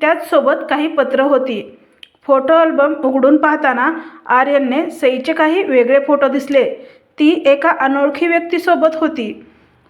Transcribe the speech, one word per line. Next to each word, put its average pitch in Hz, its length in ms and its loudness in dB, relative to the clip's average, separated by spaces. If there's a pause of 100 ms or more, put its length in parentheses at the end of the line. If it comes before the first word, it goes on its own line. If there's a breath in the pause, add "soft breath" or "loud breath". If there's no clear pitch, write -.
त्याचसोबत 302 500 0 (180)
काही 294 180 -2
पत्र 277 320 -2
होती. 262 580 -2 (500 soft breath)
फोटो 269 260 2
अल्बम 311 400 2
उघडून 269 440 2
पाहताना 302 560 0 (320 loud breath)
आर्यनने 277 640 0
सईचे 262 440 -2
काही 320 300 0
वेगळे 262 440 2
फोटो 285 200 2
दिसले. 269 460 0 (460 loud breath)
ती 320 260 2
एका 285 240 2 (100)
अनोळखी 285 480 0
व्यक्तीसोबत 339 680 0
होती. 311 500 -6 (440 soft breath)